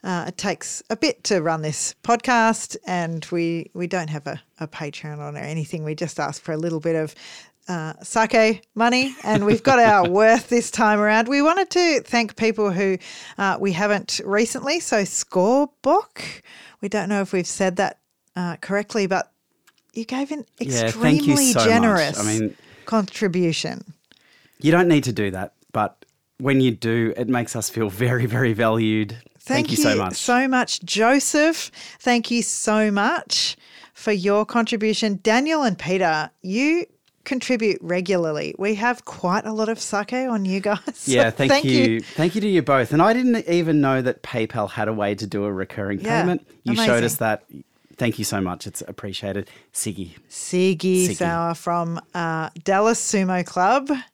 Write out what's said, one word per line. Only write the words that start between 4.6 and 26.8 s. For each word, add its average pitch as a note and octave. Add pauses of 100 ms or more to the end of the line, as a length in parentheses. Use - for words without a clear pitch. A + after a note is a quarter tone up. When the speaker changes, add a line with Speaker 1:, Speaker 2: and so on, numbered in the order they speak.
Speaker 1:
Patreon D3+
on D3
or D3
anything. D#3
We D#3
just D#3
ask D3
for -
a D#3
little D#3+
bit E3
of, D#3 (520)
uh, D#3+
sake A3
money, B3 (100)
and G#3
we've A3+
got C4+
our G#3
Speaker 2:
<laughs> F#3
Speaker 1:
worth A3+
this A#3+
time G#3+
around. G#3+
We C#4
wanted F4
to E4+
thank A#3
people A3
who, F#3+ (400)
uh, G3
we G3
haven't G3+
recently. A#3+
So G#3+
Scorebook, - (400)
we G3+
don't G3
know G3+
if F#3+
we've F3+
said F#3+
that, F#3+ (360)
uh, F3
correctly, G3+
but F3+ (640)
you A3+
gave C4+
an D4 (140)
Speaker 2:
Yeah, A#2+
thank A3
you C#4+
Speaker 1:
extremely C#4
Speaker 2:
so -
much. A3
Speaker 1:
generous G#3
Speaker 2:
I G#2
mean, G#2+ (540)
Speaker 1:
contribution. - (680)
Speaker 2:
you D3+
don't F3
need D3+
to B2+
do G2+
that, F#2 (200)
but G#2+ (340)
when C3+
you B2+
do, A2+